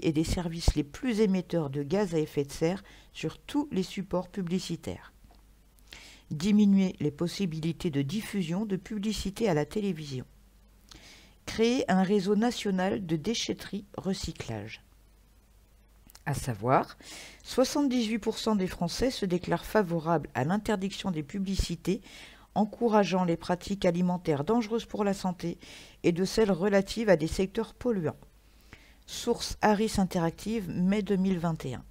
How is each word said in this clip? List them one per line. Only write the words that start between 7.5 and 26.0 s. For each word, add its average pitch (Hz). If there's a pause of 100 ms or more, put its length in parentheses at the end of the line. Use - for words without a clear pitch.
de 139
diffusion 190
de 196
publicité 208
à 175
la 147
télévision. 156 (1200)
Créer 240
un 190
réseau 202
national 202
de 165
déchetterie 202 (100)
recyclage. 117 (1400)
À 143
savoir, 127 (440)
soixante-dix-huit 247
pour 220
cent 220
des 185
Français 175
se 208
déclarent 170
favorables 170
à 123
l'interdiction 196
des 156
publicités 190 (540)
encourageant 208
les 170
pratiques 190
alimentaires 175
dangereuses 226
pour 202
la 196
santé 175 (440)